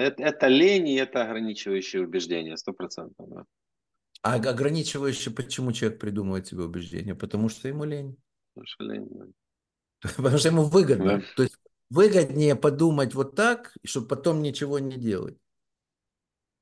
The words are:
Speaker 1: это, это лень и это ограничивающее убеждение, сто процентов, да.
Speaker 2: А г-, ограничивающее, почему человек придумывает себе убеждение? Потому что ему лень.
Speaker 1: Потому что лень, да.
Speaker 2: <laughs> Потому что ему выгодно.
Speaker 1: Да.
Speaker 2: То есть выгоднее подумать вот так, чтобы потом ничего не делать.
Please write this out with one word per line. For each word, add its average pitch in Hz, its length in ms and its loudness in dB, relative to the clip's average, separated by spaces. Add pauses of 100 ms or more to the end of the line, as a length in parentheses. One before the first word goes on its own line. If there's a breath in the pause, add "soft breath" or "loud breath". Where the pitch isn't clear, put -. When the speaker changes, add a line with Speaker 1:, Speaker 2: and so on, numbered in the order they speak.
Speaker 1:
это, 139 160 -4
это 147 240 2
лень 165 420 6
и 135 80 2
это 131 260 -2
ограничивающее 101 800 -4
убеждение, 85 540 -4
сто - 160 -8
процентов, - 560 -14
да. - 160 -16 (760)
Speaker 2:
А 120 160 -2
г-, 117 120 -2
ограничивающее, 139 840 -2
почему 127 380 -4
человек 110 280 -4
придумывает 98 460 -4
себе 90 180 -8
убеждение? 87 520 -8
Потому 107 320 -2
что 120 220 -8
ему 147 160 -6
лень. 143 320 -10 (360)
Speaker 1:
Потому - 140 -20
что - 160 -16
лень, 52 280 -10
да. - 140 -16 (760)
Speaker 2:
<laughs> - 160 -8
Потому 139 200 4
что 147 120 4
ему 165 140 4
выгодно. 151 560 4
Speaker 1:
Да. 190 40 -6 (140)
Speaker 2:
То 131 60 4
есть - 120 0 (340)
выгоднее 151 680 6
подумать 143 580 2
вот 135 200 -2
так, 233 380 0 (120)
чтобы 113 240 -6
потом 151 320 0
ничего 143 380 -2
не 135 180 -6
делать. 113 400 -4 (1200)